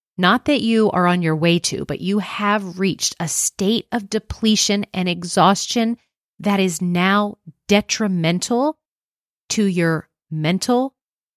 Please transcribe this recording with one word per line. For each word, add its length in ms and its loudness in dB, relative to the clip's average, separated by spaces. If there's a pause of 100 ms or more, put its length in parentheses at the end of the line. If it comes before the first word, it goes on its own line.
(180)
not 280 2
that 160 2
you 300 2
are 160 2
on 140 2
your 140 0
way 240 2
to, 260 -6
but 160 -8
you 180 -2
have 600 -4
reached 400 -2
a 80 -4
state 640 -2
of 180 -4
depletion 840 0
and 140 -2
exhaustion 920 0 (420)
that 200 0
is 220 -2
now 560 0 (300)
detrimental 1080 0 (720)
to 140 0
your 460 0 (200)
mental, 680 0 (420)